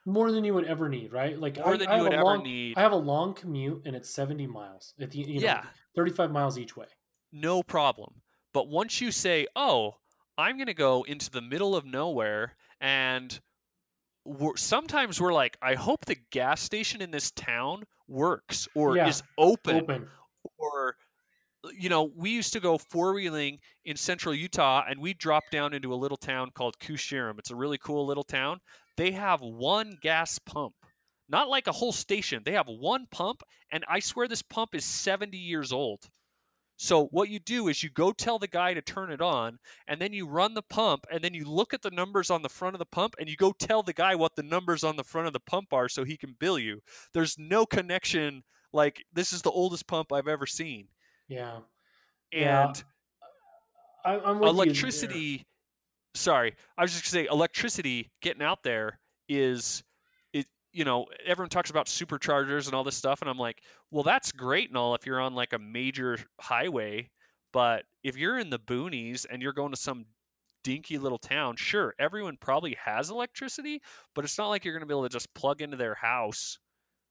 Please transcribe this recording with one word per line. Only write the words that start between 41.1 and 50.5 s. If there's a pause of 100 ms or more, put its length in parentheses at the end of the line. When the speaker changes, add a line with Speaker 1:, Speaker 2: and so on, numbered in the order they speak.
Speaker 2:
and
then
you
look
at
the
numbers
on
the
front
of
the
pump,
and
you
go
tell
the
guy
what
the
numbers
on
the
front
of
the
pump
are
so
he
can
bill
you. (320)
There's
no
connection. (300)
Like,
this
is
the
oldest
pump
I've
ever
seen. (400)